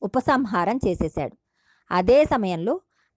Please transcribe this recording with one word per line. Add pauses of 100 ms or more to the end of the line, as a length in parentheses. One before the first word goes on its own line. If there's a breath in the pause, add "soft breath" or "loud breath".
ఉపసంహారం
చేసేశాడు. (540)
అదే
సమయంలో (340)